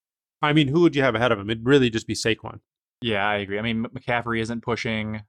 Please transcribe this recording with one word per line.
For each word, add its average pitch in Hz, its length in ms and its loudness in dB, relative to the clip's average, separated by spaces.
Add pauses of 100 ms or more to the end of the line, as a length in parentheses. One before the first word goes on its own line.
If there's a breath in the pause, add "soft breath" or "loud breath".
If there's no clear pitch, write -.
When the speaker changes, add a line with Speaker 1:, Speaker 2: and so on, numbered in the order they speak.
(420)
Speaker 1:
I 151 100 2
mean, 151 160 4
who 151 140 2
would 156 140 4
you 143 80 2
have 120 120 2
ahead 120 160 2
of 104 80 2
him? 98 100 -6
It'd 113 160 -6
really 131 240 6
just 110 180 -4
be 110 80 -6
Saquon. 113 440 -4 (420)
Speaker 2:
Yeah, 104 240 -2
I 104 120 0
agree. 101 200 -4
I 104 40 -4
mean, 113 240 -2
M-, 127 60 -12
McCaffrey 117 500 -2
isn't 113 200 -6
pushing. 110 680 -6